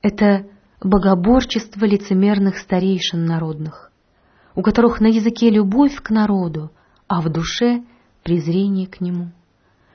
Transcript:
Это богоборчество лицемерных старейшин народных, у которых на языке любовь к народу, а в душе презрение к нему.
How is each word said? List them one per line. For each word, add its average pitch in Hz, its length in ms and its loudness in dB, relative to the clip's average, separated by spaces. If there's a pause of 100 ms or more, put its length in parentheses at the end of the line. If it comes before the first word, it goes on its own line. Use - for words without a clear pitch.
Это 202 420 2 (380)
богоборчество 202 1040 0
лицемерных 196 720 2
старейшин 180 680 -2
народных, 160 640 -6 (640)
у 185 60 -4
которых 233 400 2
на 214 60 4
языке 226 420 2
любовь 214 540 2
к - 80 -10
народу, 185 600 -2 (380)
а 170 140 -2
в 160 80 -2
душе 240 520 -2 (420)
презрение 185 640 0
к - 140 -16
нему. 175 300 -6 (640)